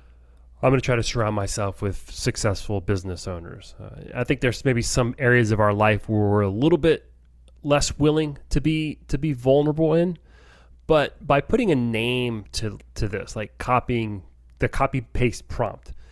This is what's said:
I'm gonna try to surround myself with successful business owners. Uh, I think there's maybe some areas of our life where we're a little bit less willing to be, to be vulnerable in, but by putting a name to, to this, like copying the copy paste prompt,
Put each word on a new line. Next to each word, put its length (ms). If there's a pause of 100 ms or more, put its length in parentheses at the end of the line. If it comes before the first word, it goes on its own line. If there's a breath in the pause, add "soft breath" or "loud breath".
(640 soft breath)
I'm 80
gonna 100
try 160
to 60
surround 320
myself 480
with 280
successful 680
business 460
owners. 540
Uh, 100 (240)
I 100
think 160
there's 240
maybe 180
some 360
areas 320
of 80
our 160
life 340
where 120
we're 220
a 60
little 300
bit 320 (540)
less 340
willing 400 (120)
to 100
be, 480
to 100
be 140
vulnerable 600
in, 240 (680 soft breath)
but 400
by 140
putting 320
a 40
name 760
to, 260 (160)
to 140
this, 260
like 240
copying 640 (360)
the 100
copy 340
paste 460
prompt, 440 (200 soft breath)